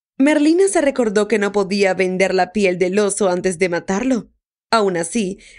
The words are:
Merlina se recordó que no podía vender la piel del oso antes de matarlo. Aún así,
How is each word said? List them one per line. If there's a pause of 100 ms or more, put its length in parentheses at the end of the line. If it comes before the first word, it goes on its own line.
(180)
Merlina
se
recordó
que
no
podía
vender
la
piel
del
oso
antes
de
matarlo. (400)
Aún
así, (200)